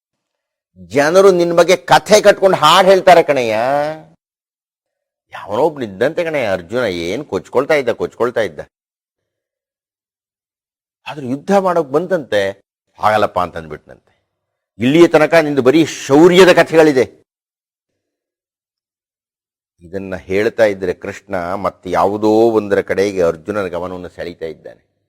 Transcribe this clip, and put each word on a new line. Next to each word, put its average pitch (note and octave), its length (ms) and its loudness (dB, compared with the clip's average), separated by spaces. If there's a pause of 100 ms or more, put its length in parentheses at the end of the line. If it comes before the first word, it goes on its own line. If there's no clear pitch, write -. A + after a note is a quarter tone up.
(760)
ಜನರು C#3+ 540 2
ನಿನ್ E3+ 220 0
ಬಗ್ಗೆ E3+ 220 2
ಕಥೆ F3+ 460 2
ಕಟ್ಕೊಂಡು F#3+ 360 2
ಹಾಡು E3+ 300 4
ಹೇಳ್ತಾರೆ F3+ 360 6
ಕಣಯ್ಯ. B2 320 -2 (1800)
ಯಾವನೋ G#2 300 -8
ಒಬ್ನು D3 240 -4
ಇದ್ದಂತೆ B2+ 380 -4
ಕಣಯ್ಯ D3+ 240 -6
ಅರ್ಜುನ, F#2+ 360 -6
ಏನ್ F#2+ 420 -6
ಕೊಚ್ಕೊಳ್ತಾ C3 480 -4
ಇದ್ದ, C3+ 160 -2
ಕೊಚ್ಕೊಳ್ತಾ A2 520 -6
ಇದ್ದ. D#2+ 180 -8 (2500)
ಆದ್ರೆ D3 200 -12
ಯುದ್ಧ C#3+ 300 -4
ಮಾಡೋಕ್ F3 320 -2
ಬಂತಂತೆ, B2+ 720 -4 (380)
"ಆಗಲ್ಲಪ್ಪ" G#2 400 0
ಅಂತಂದ್ಬಿಟ್ನಂತೆ. D#2+ 880 -12 (500)
ಇಲ್ಲಿಯ D3 300 4
ತನಕ D3+ 260 2
ನಿಂದು D3 280 0
ಬರೀ C#3 240 4
ಶೌರ್ಯದ F3 640 4
ಕಥೆಗಳಿದೆ. D#3 760 2 (2500)
ಇದನ್ನ F#2 360 -12
ಹೇಳ್ತಾ G#2 480 -2
ಇದ್ರೆ F#2+ 300 -2
ಕೃಷ್ಣ F#2 600 -10
ಮತ್ತೆ F#2 380 -8
ಯಾವುದೋ G2+ 380 0
ಒಂದರ G#2+ 520 2
ಕಡೆಗೆ F#2+ 420 -2
ಅರ್ಜುನನ F2 440 -4
ಗಮನವನ್ನು F2 420 -10
ಸೆಳೀತಾ E2+ 360 -14
ಇದ್ದಾನೆ. D2 440 -18 (200)